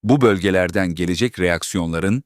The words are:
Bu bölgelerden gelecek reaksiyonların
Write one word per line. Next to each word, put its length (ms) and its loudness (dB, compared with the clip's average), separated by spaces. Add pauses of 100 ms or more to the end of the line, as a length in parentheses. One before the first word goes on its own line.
Bu 180 4
bölgelerden 720 2
gelecek 440 -2
reaksiyonların 880 -2